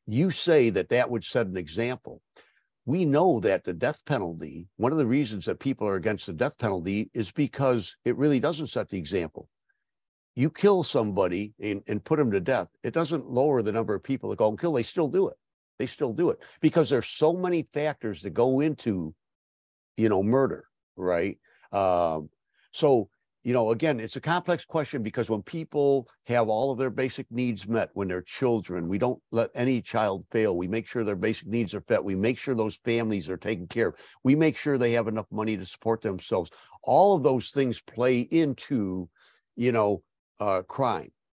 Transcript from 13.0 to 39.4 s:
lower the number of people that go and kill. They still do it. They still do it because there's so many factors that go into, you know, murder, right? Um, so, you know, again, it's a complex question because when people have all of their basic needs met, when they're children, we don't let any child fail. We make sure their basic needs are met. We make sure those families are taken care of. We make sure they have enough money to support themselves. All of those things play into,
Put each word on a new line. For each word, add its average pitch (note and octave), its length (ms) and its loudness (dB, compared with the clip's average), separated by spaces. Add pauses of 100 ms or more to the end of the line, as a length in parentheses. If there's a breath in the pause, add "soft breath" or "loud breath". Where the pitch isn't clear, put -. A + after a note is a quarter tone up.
lower B2+ 320 2
the G#2 100 0
number A2+ 220 -2
of F#2+ 80 -6
people A#2+ 280 -4
that G2+ 80 -6
go G#2+ 100 6
and G#2+ 100 -2
kill. E3+ 140 0
They B2 120 0
still D#3+ 240 -2
do F3 200 0
it. - 80 -10 (420)
They C3 80 -4
still B2+ 260 -4
do D#3 180 0
it - 80 -2 (220 loud breath)
because D3+ 300 4
there's B2 160 2
so D#3 260 2
many F3+ 400 -2
factors C#3 500 -4
that G2 80 -8
go B2+ 300 2
into, G#2 540 -2 (800)
you A2+ 120 2
know, G2 160 2
murder, A#2 420 0 (300)
right? F2+ 420 -2 (340 soft breath)
Um, F2 580 0 (420)
so, C3 380 2 (340)
you B2 80 -2
know, A#2 180 2
again, C3+ 300 0
it's A2+ 160 -8
a C3 40 -8
complex E3+ 440 -2
question D3 380 -4
because A2 280 -4
when G#2 120 -2
people C#3+ 640 0 (180 soft breath)
have A#2+ 220 2
all A#2 240 0
of A#2 60 -4
their C3 120 0
basic B2+ 400 -4
needs A2+ 380 -4
met, A2 260 0
when G2 140 -2
they're F2+ 140 -4
children, F2+ 640 -2
we G2 100 -2
don't B2 220 0 (100)
let A#2 240 0
any B2 260 0
child G2 520 0
fail. G#2+ 240 2
We F2+ 100 -2
make A2 220 -4
sure A#2 160 -2
their G#2 100 -2
basic A2 320 -2
needs G#2 280 -2
are G2+ 140 -6
met. G#2 140 2
We G2 140 -2
make A2 220 0
sure C3 180 -4
those A2 280 -2
families A2 460 -2
are F#2 60 -4
taken F2+ 320 -6
care A2+ 200 0
of. D#2+ 60 -6 (300 loud breath)
We C3 100 6
make D#3 220 4
sure C#3 220 0
they A#2+ 140 4
have A#2 140 2
enough G#2+ 240 -4
money G#2+ 260 -2
to F#2 80 -8
support A2+ 360 -4
themselves. F#2+ 500 -2 (320 loud breath)
All F3+ 340 6
of C#3+ 60 0
those C3 300 0
things C3 280 0
play B2 400 2
into, B2 880 -2 (460 soft breath)